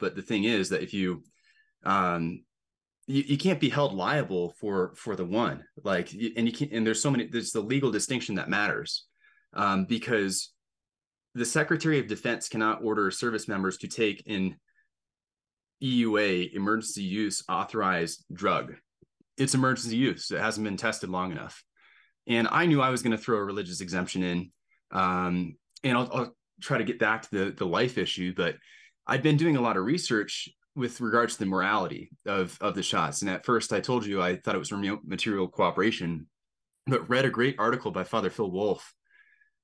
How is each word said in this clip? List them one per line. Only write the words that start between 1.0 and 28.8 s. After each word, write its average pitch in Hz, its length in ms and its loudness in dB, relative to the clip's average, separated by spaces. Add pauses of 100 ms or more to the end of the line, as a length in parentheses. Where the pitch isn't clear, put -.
um, 90 600 0 (640)
you, 139 200 0
you 143 100 2
can't 170 240 2
be 135 80 4
held 135 240 2
liable 95 680 0
for, 98 360 0
for 101 200 -6
the 90 80 -2
one, 87 400 -2 (200)
like, 92 300 0
y-, 110 220 -4
and 117 100 2
you 117 60 2
can't, 147 200 -4
and 110 140 0
there's 113 160 2
so 147 80 2
many, 139 160 2
there's 117 260 -4
the 113 80 -2
legal 127 300 2
distinction 107 460 -2
that 73 120 -4
matters, 98 580 -2 (480)
um, 98 300 2
because 104 680 0 (840)
the 120 100 -2
Secretary 156 540 2
of 113 80 -2
Defense 113 420 -4
cannot 110 340 0
order 104 280 2
service 110 380 -2
members 95 300 -2
to 101 100 -10
take 107 400 0
an 95 280 -2 (1300)
E 131 140 0
U 113 200 4
A, 95 380 2
emergency 104 480 -2
use 101 460 -2
authorized 92 840 -2
drug. 85 420 0 (600)
It's 135 180 0
emergency 127 420 2
use. 120 340 0
It 87 100 -2
hasn't 107 240 0
been 101 120 -2
tested 104 320 -2
long 92 240 -4
enough. - 320 -12 (640)
And 117 240 4
I 165 140 4
knew 147 140 6
I 131 100 4
was 123 120 0
gonna 113 160 2
throw 110 200 0
a 101 60 0
religious 98 360 -6
exemption 90 420 -2
in. 87 280 -2 (420)
Um, 90 640 0 (260)
and 127 140 2
I'll, 123 160 0
I'll 123 240 -4 (240)
try 139 180 -2
to 110 60 0
get 113 160 -2
back 110 220 2
to - 80 -16
the, 98 200 0
the - 140 -4
life 107 340 2
issue, 90 380 -2
but 85 200 0 (500)